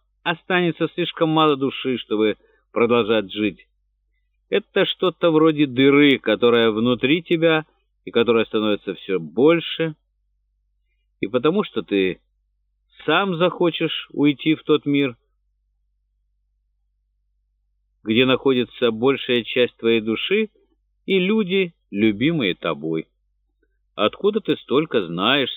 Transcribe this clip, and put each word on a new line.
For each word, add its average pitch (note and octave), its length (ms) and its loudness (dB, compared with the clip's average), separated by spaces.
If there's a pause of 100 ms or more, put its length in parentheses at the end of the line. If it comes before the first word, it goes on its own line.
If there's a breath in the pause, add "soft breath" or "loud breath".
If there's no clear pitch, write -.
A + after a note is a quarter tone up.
(220)
останется F3 720 -2
слишком E3+ 340 -2
мало D#3 300 2
души, C3 400 -4
чтобы G#2+ 400 -2 (340)
продолжать A2 580 0
жить. G#2 380 -6 (800)
Это G3 360 -2
что-то F3 460 -2
вроде D#3 340 2
дыры, C#3 520 4
которая A#2 540 2
внутри B2 520 0
тебя D#3+ 420 0 (400)
и - 60 -14
которая A2+ 340 2
становится G#2+ 500 -4
все F#2 240 -6
больше. D3+ 760 0 (1200)
И - 80 -6
потому D#3 380 0
что - 160 -8
ты F#2 380 -2 (840)
сам F3+ 300 0
захочешь E3 800 -2
уйти D3 420 0
в - 80 -8
тот D3+ 220 0
мир, C#3+ 320 -2 (2750)
где A2 220 2
находится B2 640 0
большая A#2+ 520 -2
часть - 320 -2
твоей A2+ 240 0
души, A2+ 500 -4 (560)
и F#3+ 140 0
люди, F#3+ 540 -2 (180)
любимые G#2+ 640 0
тобой». D#2+ 520 -6 (880)
«Откуда G3+ 440 -2
ты D#3+ 160 -2
столько C3 500 -2
знаешь?» — A2 520 -2